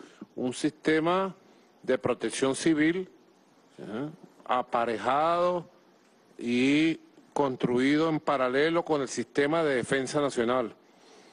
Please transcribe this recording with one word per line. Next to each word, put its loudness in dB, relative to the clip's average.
un -4
sistema 0
de 0
protección -2
civil, 2
¿eh? -8
aparejado 0
y 0
construido 0
en 0
paralelo 0
con 0
el -4
sistema 0
de 2
defensa -2
nacional, 0